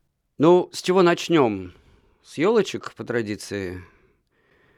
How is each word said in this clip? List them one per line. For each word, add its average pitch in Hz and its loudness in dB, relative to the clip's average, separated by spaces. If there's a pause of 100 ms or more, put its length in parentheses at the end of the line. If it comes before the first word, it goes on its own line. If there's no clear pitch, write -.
(380)
Ну, 175 4
с - -12
чего 185 2
начнем? 131 2 (520)
С - -16
елочек, 208 -2
по 110 -14
традиции. 101 -8 (960)